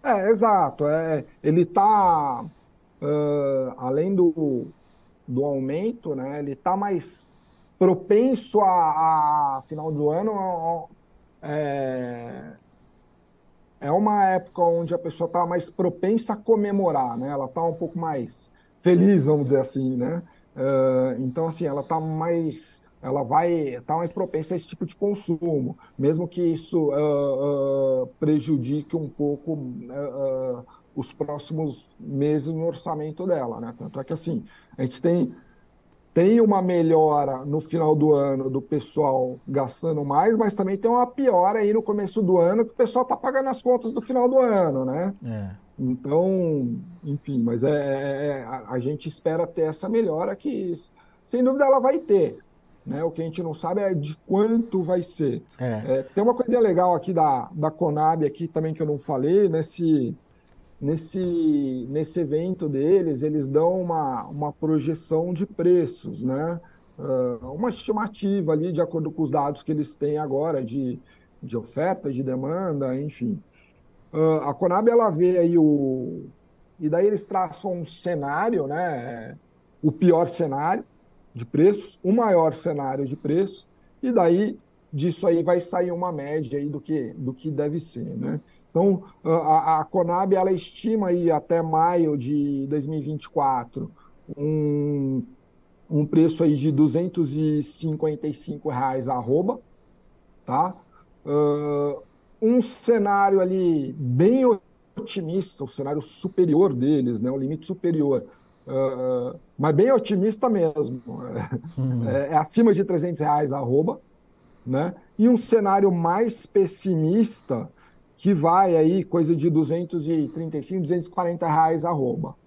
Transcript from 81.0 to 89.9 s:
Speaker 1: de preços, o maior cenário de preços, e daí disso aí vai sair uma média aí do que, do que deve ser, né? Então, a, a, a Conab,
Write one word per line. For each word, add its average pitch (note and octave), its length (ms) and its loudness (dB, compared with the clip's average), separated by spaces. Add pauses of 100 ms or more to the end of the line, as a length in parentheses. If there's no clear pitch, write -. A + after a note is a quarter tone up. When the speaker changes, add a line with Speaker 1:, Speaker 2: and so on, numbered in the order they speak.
Speaker 1:
de A#2 100 -10
preços, F#3+ 580 2
o F#3 100 2
maior F#3+ 420 4
cenário C#3+ 500 -4
de C3+ 120 -6
preços, E3+ 500 -4 (360)
e B3+ 100 -2
daí F#3 460 2 (340)
disso D#3+ 340 -2
aí E3+ 160 4
vai F3 180 2
sair F3+ 300 -4
uma F3 220 -4
média C#3+ 460 -6
aí C#3+ 100 -4
do D3 120 -8
que, C#3+ 380 -6
do C3 160 -6
que D#3 160 -8
deve D3 300 -4
ser, - 360 -12
né? D3 240 -6 (300)
Então, F#3+ 320 2 (220)
a, D3+ 60 -2
a, D#3 500 4
a D#3 40 -4
Conab, F#3 500 0